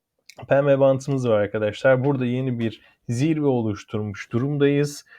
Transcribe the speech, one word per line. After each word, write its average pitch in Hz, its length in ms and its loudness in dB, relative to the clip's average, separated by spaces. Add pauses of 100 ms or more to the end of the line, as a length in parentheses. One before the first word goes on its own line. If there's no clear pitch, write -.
(480)
pembe 139 320 2
bantımız 135 500 0
var 110 100 4
arkadaşlar. 107 640 0
Burada 131 220 0
yeni 123 340 -4
bir 113 220 -4 (280)
zirve 151 360 0
oluşturmuş 107 840 -4
durumdayız 143 760 0 (140)